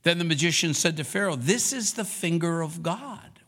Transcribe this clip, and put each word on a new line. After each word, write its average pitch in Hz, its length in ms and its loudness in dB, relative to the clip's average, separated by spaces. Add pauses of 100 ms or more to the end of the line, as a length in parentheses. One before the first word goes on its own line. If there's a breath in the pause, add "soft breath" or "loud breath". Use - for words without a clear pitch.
Then 170 160 4
the 175 60 0
magician 160 500 2
said 160 240 0
to 151 60 -4
Pharaoh, 190 320 0
"This 185 360 2
is 240 220 -2
the 214 100 -4
finger 170 560 0
of 160 220 -6
God." 220 640 -6